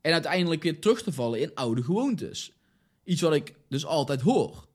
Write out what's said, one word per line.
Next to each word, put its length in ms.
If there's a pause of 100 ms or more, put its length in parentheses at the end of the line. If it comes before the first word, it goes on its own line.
En 120
uiteindelijk 500
weer 180
terug 220
te 100
vallen 280
in 140
oude 280
gewoontes. 680 (520)
Iets 160
wat 140
ik 200 (140)
dus 180
altijd 340
hoor. 540